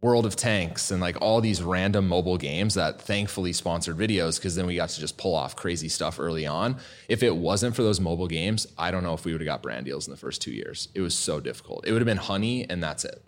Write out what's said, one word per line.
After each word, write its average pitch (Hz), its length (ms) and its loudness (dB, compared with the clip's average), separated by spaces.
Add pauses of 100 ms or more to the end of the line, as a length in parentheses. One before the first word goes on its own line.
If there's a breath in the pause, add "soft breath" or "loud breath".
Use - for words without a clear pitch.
World 117 240 6
of 98 80 0
Tanks 98 560 0
and, 92 100 2
like, 87 180 0
all 110 220 6
these 101 220 2
random 95 440 4
mobile 90 300 4
games 85 380 0
that 80 260 0
thankfully 101 520 -2
sponsored 85 440 -2
videos, 92 420 2
'cause 92 140 -2
then 90 140 0
we 90 80 -2
got 85 140 -2
to - 100 -8
just 76 180 -8
pull 92 160 0
off 73 220 -2
crazy 82 340 -4
stuff 80 300 -4
early 80 260 -2
on. 90 300 0 (340 loud breath)
If 113 140 4
it 110 120 6
wasn't 104 400 2
for 135 60 0
those 107 180 4
mobile 87 280 0
games, 85 400 0 (100)
I 85 140 0
don't 90 100 0
know 87 140 -2
if 80 100 -8
we 85 60 -2
would've 80 160 -4
got 69 160 -4
brand 64 240 -6
deals 69 180 -6
in - 60 -10
the 69 60 -14
first - 260 -6
two - 80 -8
years. - 420 -8
It 95 80 -4
was 87 140 0
so 76 240 0
difficult. - 480 -8
It 104 40 2
would've 113 140 4
been 110 120 2
Honey 110 520 -2
and 87 140 -2
that's 76 200 -4
it. - 240 -10